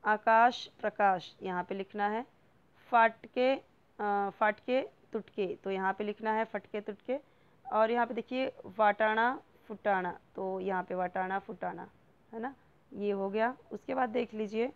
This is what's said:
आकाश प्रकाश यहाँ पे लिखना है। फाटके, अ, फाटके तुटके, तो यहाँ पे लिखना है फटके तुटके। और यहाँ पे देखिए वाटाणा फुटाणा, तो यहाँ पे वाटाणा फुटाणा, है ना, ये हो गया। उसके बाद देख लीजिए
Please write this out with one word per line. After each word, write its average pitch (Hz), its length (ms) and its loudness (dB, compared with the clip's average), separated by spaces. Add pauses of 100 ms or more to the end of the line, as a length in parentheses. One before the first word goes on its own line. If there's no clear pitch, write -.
आकाश 226 600 4
प्रकाश 196 720 0
यहाँ 180 220 -4
पे 190 120 -6
लिखना 202 320 -4
है। 220 180 -2 (640)
फाटके, 240 640 4
अ, 202 720 -4
फाटके 220 520 0 (320)
तुटके, 208 500 -4
तो 196 80 -4
यहाँ 190 220 0
पे 214 100 -6
लिखना 214 280 -4
है 220 140 0
फटके - 360 -8
तुटके। 233 380 -6 (520)
और 220 200 4
यहाँ 240 160 2
पे 240 60 -8
देखिए 254 400 -4 (120)
वाटाणा 214 760 2 (280)
फुटाणा, 190 520 -2 (160)
तो 190 240 -4
यहाँ 185 240 -2
पे 185 120 -6
वाटाणा 185 440 -2
फुटाणा, 180 480 -10 (460)
है 226 60 -8
ना, 262 160 -8 (380)
ये 202 180 -2
हो 196 180 -2
गया। 220 280 0 (140)
उसके 262 240 -8
बाद 254 140 0
देख 233 240 -4
लीजिए 220 420 -2